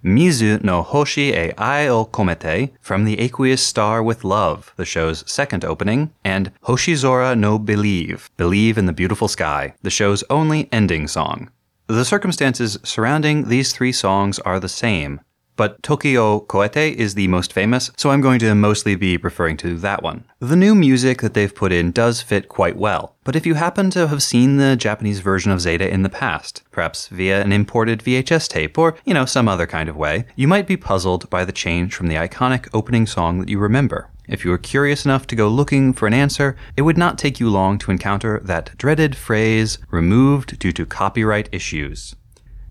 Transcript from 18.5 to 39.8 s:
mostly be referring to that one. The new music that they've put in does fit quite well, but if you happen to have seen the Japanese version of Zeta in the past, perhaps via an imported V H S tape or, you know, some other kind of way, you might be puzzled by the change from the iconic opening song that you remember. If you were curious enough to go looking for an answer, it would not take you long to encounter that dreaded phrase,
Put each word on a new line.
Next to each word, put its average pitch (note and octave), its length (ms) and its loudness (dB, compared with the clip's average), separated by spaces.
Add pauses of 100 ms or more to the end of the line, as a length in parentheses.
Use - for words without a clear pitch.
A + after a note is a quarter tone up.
mostly G#2 400 2
be F#2 220 0
referring E2 400 -2
to E2+ 200 -6
that G2 260 -4
one. D#2+ 220 -8 (140)
The B2+ 160 -2
new G3+ 200 6
music C3 460 4
that G#2+ 120 -2
they've G2+ 200 0
put F#2+ 180 -2
in E2+ 200 2
does A#2 300 0
fit - 280 -2
quite F2+ 260 0
well, G2 480 -4
but C3 120 -4
if D#3+ 100 -2
you E3 80 2
happen F3 380 0
to F3+ 160 2
have C#3+ 140 -2
seen C3 360 4
the C3+ 180 4
Japanese G#2+ 440 -2
version F#2+ 320 0
of F#2 100 2
Zeta F2 280 0
in F#2+ 140 2
the G2 60 0
past, - 520 -6 (100)
perhaps - 360 -6
via F#2+ 340 0
an G2+ 120 2
imported A2 480 0
V B2+ 140 0
H C3 160 -2
S D#3+ 160 0
tape - 300 -4
or, D#3+ 280 2
you A3 80 0
know, C3+ 120 2
some B2 220 2
other F2+ 180 0
kind D#2+ 220 -6
of D2+ 80 -10
way, D#2 300 -2 (100)
you C3+ 120 0
might F#3+ 200 2
be - 100 0
puzzled F#2 520 -2
by F2+ 160 0
the F2+ 60 -8
change F2 440 -2
from F2+ 120 -4
the D#2+ 80 0
iconic B2 580 -2
opening A2+ 340 2
song F2 320 -2
that F#2 100 -6
you G2+ 100 -2
remember. G#2 500 0 (180)
If - 160 -8
you F2 80 0
were F2+ 60 0
curious C#3+ 480 0
enough C3+ 220 0
to B2 80 -6
go A2 120 2
looking C3+ 460 2
for A2 140 0
an G#2+ 60 2
answer, C#3 420 2 (200)
it C3+ 60 0
would D#3+ 160 4
not E3+ 200 0
take C#3 220 -4
you A#2 100 2
long G2 280 2
to - 140 -4
encounter G2+ 520 -2
that F2 340 -4
dreaded D3 380 2
phrase, A2 640 0 (140)